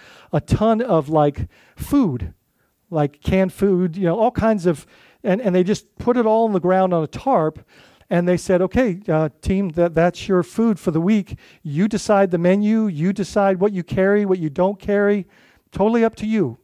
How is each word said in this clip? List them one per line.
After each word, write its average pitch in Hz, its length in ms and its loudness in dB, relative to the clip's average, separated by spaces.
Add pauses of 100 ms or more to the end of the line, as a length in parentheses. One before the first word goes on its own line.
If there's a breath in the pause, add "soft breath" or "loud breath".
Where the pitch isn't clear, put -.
(320 loud breath)
a 160 80 0
ton 220 420 0
of, 165 280 0
like, 147 400 0 (260 soft breath)
food, 170 580 -2 (560)
like 147 320 -2
canned 190 300 0
food, 180 460 0
you 196 80 -2
know, 170 120 0
all 233 140 2
kinds 220 340 0
of, 165 200 -2 (400 soft breath)
and, 202 160 0
and 202 120 0
they 180 100 4
just - 340 -4
put 247 180 0
it 240 100 0
all 220 200 2
on 214 80 -2
the 185 80 0
ground 185 320 2
on 165 100 0
a 143 40 -6
tarp. 165 600 -2 (400 soft breath)
And 175 200 0
they 180 100 2
said, 180 240 0
"Okay, 190 460 0
uh, 156 220 0 (120)
team, 190 280 -2
that, 170 260 -2
that's 170 320 0
your 180 160 2
food 220 360 -2
for 190 120 -4
the 160 100 0
week. 196 380 -2 (240 soft breath)
You 160 240 -2
decide 196 420 0
the 175 80 -2
menu. 208 480 2
You 175 260 -2
decide 196 480 0
what 202 140 0
you 180 100 -4
carry, 202 440 0
what 185 100 0
you 156 140 -4
don't 190 280 -2
carry. 202 460 0 (460 soft breath)
Totally 226 340 2
up 226 120 -2
to 214 100 -6
you. 185 360 -2